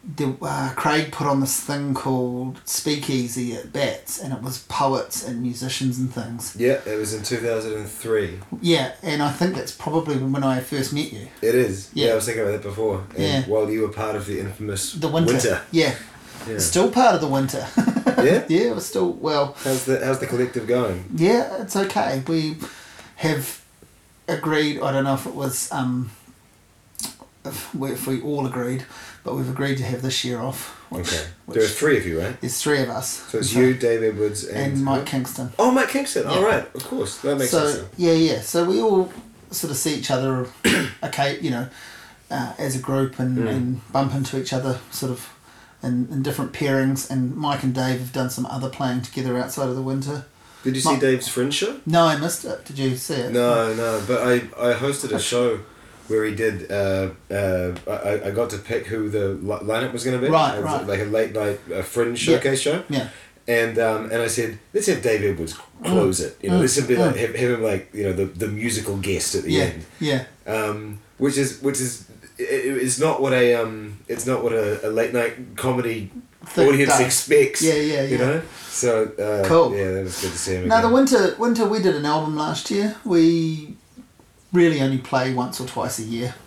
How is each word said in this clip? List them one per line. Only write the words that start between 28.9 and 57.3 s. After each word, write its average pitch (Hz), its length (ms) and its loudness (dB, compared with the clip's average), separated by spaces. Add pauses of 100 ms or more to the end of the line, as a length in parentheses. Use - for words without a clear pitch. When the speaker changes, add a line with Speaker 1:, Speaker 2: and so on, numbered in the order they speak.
Speaker 1:
but 135 120 -4
we've 131 120 -4
agreed 135 300 -2
to 123 60 -4
have 123 180 -4
this 131 200 -2
year 123 160 -4
off. - 520 -8
Which, 90 180 -6
Speaker 2:
Okay. 80 160 -4 (220)
Speaker 1:
which - 100 -12
Speaker 2:
There 110 80 6
are 104 40 4
three 143 280 4
of 90 100 0
you, 82 140 -2
right? 110 220 -4
Speaker 1:
There's 127 180 -4
three 147 220 2
of 117 80 -2
us. - 400 -6
Speaker 2:
So 117 80 -2
it's 101 140 0
Speaker 1:
So 123 80 4
Speaker 2:
you, 127 120 8
Dave 117 300 2
Edwards, 104 420 0
and 139 300 -2
Speaker 1:
and 135 100 0
Mike 135 160 2
Speaker 2:
who? 139 60 -6
Speaker 1:
Kingston. 127 520 -4
Speaker 2:
Oh, 240 120 6
Mike 247 180 4
Kingston. 277 360 -2
Speaker 1:
Yeah. - 120 -4
Speaker 2:
All 190 80 4
right. - 300 0
Of 127 100 -10
course. 110 380 -6
That 139 160 0
makes 127 140 0
Speaker 1:
So, 147 180 4
Speaker 2:
sense. - 260 -6
Speaker 1:
yeah, 165 160 4
yeah. 160 300 4
So 170 240 0
we 208 160 2
all 190 280 4 (400)
sort - 200 -6
of 135 80 -2
see 151 160 0
each - 160 -6
other, 131 360 0 (280)
<clears throat> - 300 -2
okay, - 360 -2
you 147 120 -2
know, 123 160 -4 (600)
uh, 131 280 -4
as 139 180 -4
a 127 40 -2
group 135 380 -2
and, 127 200 0
Speaker 2:
Mm. 117 100 0
Speaker 1:
and 127 460 -2
bump 135 200 2
into 135 240 -2
each 131 140 -4
other 131 260 -2 (120)
sort 131 220 -4
of - 140 -10 (560)
in, 123 280 0
in 135 120 -2
different 135 300 -2
pairings. 135 580 2
And 131 240 0
Mike 143 280 -2
and 127 120 0
Dave 127 260 0
have 123 120 -10
done 131 160 -2
some 123 160 -4
other 135 240 -6
playing 127 320 -2
together 127 380 -4
outside 127 320 -4
of 127 60 -2
the 135 40 -4
Winter. 135 460 -4 (360)
Speaker 2:
Did 131 120 0
you 131 80 -2
see 151 80 4
Speaker 1:
Mike 135 100 2
Speaker 2:
Dave's 131 260 2
Fringe 139 280 -2
show? 233 320 -4
Speaker 1:
No, 165 180 6
I 156 140 4
missed 165 260 -4
it. - 220 -8
Did 139 120 -12
you 131 200 0
see - 160 -6
it? 120 180 -2
Speaker 2:
No, 120 420 4
no. 113 320 -2
But 120 160 0
I, 123 120 4 (380)
I - 20 4
hosted 139 380 -2
a - 20 -2
Speaker 1:
Okay. 95 80 -2
Speaker 2:
show 120 380 0 (480)
where 107 180 2
he 104 80 -2
did, 101 360 -2
uh, 95 380 0 (220)